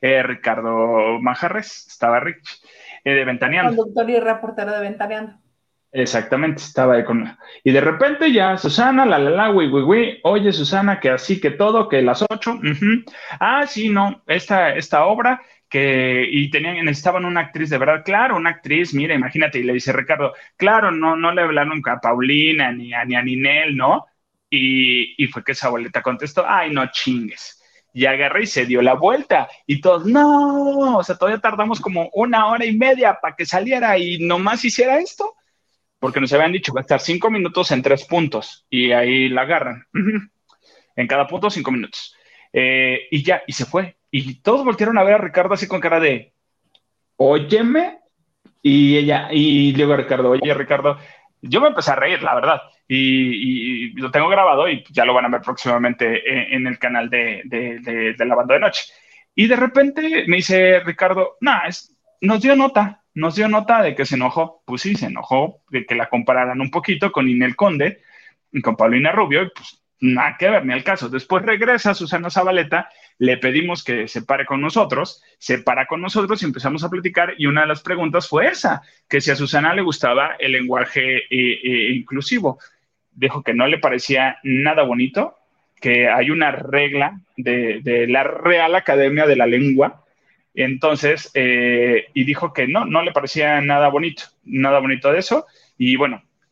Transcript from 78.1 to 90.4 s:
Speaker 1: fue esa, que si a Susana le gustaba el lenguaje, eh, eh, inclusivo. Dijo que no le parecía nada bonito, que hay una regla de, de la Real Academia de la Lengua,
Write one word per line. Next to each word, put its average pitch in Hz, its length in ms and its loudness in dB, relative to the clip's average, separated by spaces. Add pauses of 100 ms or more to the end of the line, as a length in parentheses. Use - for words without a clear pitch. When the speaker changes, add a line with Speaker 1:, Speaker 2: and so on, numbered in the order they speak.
Speaker 1:
fue 175 200 2
esa, 196 340 -2 (260)
que 139 140 0
si 151 80 0
a 139 60 0
Susana 147 360 0
le 196 80 -2
gustaba 143 580 0
el 135 140 -2
lenguaje, 127 640 -2
eh, 131 120 -4
eh, 123 640 -2
inclusivo. 139 640 -4 (560)
Dijo 131 280 -4
que 117 100 -2
no 120 140 2
le 147 100 0
parecía 131 640 0
nada 143 420 2
bonito, 131 520 -2 (460)
que 123 260 2
hay 123 220 2
una 156 200 0
regla 143 680 -2 (160)
de, 120 460 -2
de 120 260 0
la 135 160 2
Real 165 500 2
Academia 147 520 2
de 139 100 6
la 123 100 4
Lengua, 131 560 2 (520)